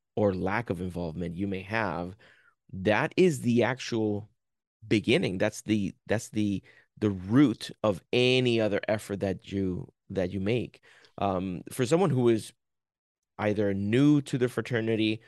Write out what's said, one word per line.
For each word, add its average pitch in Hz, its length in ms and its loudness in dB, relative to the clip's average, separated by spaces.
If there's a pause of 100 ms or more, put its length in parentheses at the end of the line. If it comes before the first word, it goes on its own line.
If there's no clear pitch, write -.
(140)
or 101 200 2
lack 95 340 -4
of 87 140 -4
involvement 87 540 -8
you 98 100 -4
may 95 160 -6
have, 98 540 -4 (560)
that 107 440 0
is 160 240 4
the 117 220 2
actual 107 680 -2 (580)
beginning. 113 520 2
That's 107 240 -2
the, 104 320 0 (120)
that's 104 220 -2
the 101 340 -2 (360)
the 107 120 2
root 107 600 2 (120)
of 101 200 2 (100)
any 123 480 4
other 101 280 0
effort 101 320 -4
that 95 300 -4
you, 95 420 -4 (180)
that 95 220 -2
you 98 80 -4
make. 107 400 -2 (380)
Um, 92 440 -2 (100)
for 127 140 -2
someone 165 240 2
who 127 180 2
is 110 240 0 (840)
either 104 360 0
new 131 480 4
to 139 160 -4
the 123 100 2
fraternity 110 800 -2